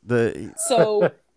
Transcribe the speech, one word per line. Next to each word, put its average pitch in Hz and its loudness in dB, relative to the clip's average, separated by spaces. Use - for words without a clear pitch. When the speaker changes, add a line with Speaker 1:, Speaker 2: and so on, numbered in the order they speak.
Speaker 1:
The 113 -2
Speaker 2:
So 208 2